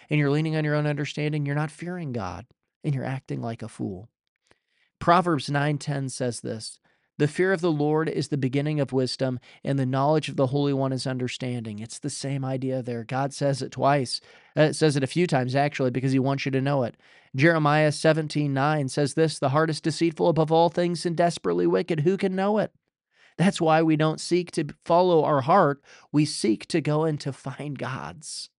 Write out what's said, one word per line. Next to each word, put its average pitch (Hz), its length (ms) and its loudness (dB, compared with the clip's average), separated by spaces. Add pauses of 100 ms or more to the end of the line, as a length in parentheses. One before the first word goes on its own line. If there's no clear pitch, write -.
(100)
and 151 100 2
you're 143 100 2
leaning 156 260 0
on 156 80 -2
your 147 100 0
own 151 120 0
understanding? 147 600 -2
You're 143 80 -2
not 151 160 -2
fearing 170 420 -10
God 95 320 -6 (400)
and 151 100 0
you're 123 100 -4
acting 135 360 -8
like 113 220 -8
a 110 60 -10
fool. 107 420 -10 (880)
Proverbs 170 520 4
nine 143 280 0
ten 139 300 -4
says 127 340 -6
this, 110 360 -10 (400)
"The 147 80 2
fear 185 260 0
of 175 80 0
the 175 120 0
Lord 151 360 0
is 147 200 -4
the 151 80 -2
beginning 143 420 0
of 135 140 -2
wisdom, 127 480 -2 (240)
and 139 120 -2
the 135 80 0
knowledge 143 440 2
of 139 80 -8
the 135 100 2
Holy 143 260 0
One 135 200 0
is 131 160 -6
understanding." 123 720 -6
It's 110 180 -14
the 151 100 -8
same 139 360 -6
idea 131 400 -4
there. 117 180 -6
God 131 320 -4
says 139 280 -2
it 139 100 -10
twice. 131 480 0 (360)
Uh, 147 60 4
it 143 120 4
says 151 200 4
it 139 80 0
a 127 60 -2
few 175 180 2
times, 127 300 0
actually, 139 340 0
because 131 220 0
he 135 80 4
wants 135 240 0
you 139 80 -2
to 135 80 0
know 135 240 0
it. 107 120 -8 (380)
Jeremiah 151 560 4
seventeen 151 640 0
nine 143 340 0
says 143 260 -2
this, 160 260 2
"The 143 80 0
heart 156 220 2
is 151 100 -4
deceitful 170 480 0
above 156 240 2
all 165 160 4
things 175 360 -2
and 170 120 -2
desperately 175 500 0
wicked. 170 340 0
Who 185 160 2
can 185 200 -2
know 202 220 0
it?" 185 140 -2 (640)
That's 185 240 2
why 160 220 4
we 160 140 4
don't 156 240 0
seek 175 320 -2
to 151 160 -2 (160)
follow 170 400 4
our 143 160 2
heart. 147 420 4 (300)
We 151 120 4
seek - 420 -2
to 170 140 -2
go 151 220 0
and 156 200 -2
to 139 100 -6
find 139 440 -10
God's. 139 840 -10